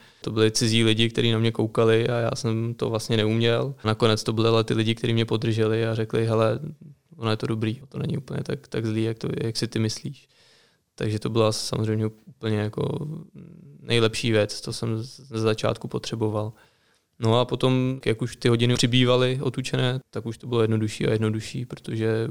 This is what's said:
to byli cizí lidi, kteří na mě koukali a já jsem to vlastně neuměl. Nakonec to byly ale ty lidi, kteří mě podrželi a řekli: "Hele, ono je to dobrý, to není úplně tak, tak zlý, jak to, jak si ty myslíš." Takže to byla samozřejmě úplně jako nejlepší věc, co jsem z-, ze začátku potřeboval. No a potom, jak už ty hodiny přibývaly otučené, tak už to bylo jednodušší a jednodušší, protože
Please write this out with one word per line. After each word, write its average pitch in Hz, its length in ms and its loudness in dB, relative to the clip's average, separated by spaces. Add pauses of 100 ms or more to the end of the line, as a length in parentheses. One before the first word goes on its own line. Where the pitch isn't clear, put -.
(220)
to - 100 -6
byli 110 200 4
cizí 113 320 2
lidi, 113 260 4
kteří 120 220 2
na 110 80 2
mě 113 120 2
koukali 113 580 2
a 120 100 -2
já 117 160 -2
jsem 113 380 -2
to 117 160 -4
vlastně 113 280 0
neuměl. 117 680 2
Nakonec 107 400 2
to 117 100 -2
byly 110 160 2
ale 113 140 4
ty 113 100 -2
lidi, 113 220 2
kteří 117 180 -2
mě 113 120 2
podrželi 113 640 0
a 113 80 -2
řekli: 113 300 0
"Hele, 113 340 2 (580)
ono 113 140 -2
je 110 60 0
to 123 100 -4
dobrý, 110 420 -2
to - 100 -10
není - 180 -4
úplně 135 260 -8
tak, - 240 -8
tak 117 180 -4
zlý, 110 180 -2
jak 113 140 -4
to, - 100 -8 (160)
jak 113 140 -4
si 120 100 -4
ty 113 120 -4
myslíš." 110 480 -6 (680)
Takže 107 240 -2
to - 100 -4
byla 110 220 4
samozřejmě 110 540 -2
úplně 107 520 -6
jako 135 500 -4 (760)
nejlepší 117 500 2
věc, 104 300 2
co - 120 -8
jsem 113 300 -4
z-, - 160 -16
ze 131 200 -8
začátku 110 480 0
potřeboval. 110 640 -4 (640)
No 113 200 4
a 123 60 2
potom, 131 600 0
jak 113 160 0
už 120 140 -6
ty - 140 0
hodiny 120 260 4
přibývaly 127 640 4
otučené, 131 580 -2 (100)
tak 117 160 -8
už 113 120 -8
to - 100 -16
bylo 120 140 2
jednodušší 110 460 0
a - 40 2
jednodušší, 110 540 -2
protože 110 640 -4